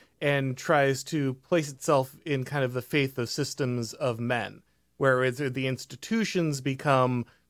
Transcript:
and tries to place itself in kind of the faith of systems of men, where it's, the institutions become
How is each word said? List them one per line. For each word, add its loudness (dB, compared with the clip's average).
and 0
tries 2
to -2
place 0
itself 0
in -2
kind -2
of -2
the -2
faith 0
of -2
systems -4
of -4
men, -4
where 4
it's, 0
the -2
institutions -2
become 2